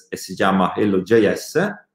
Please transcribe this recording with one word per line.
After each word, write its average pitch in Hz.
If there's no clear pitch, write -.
e 90
si -
chiama 95
hello 101
J 104
S 196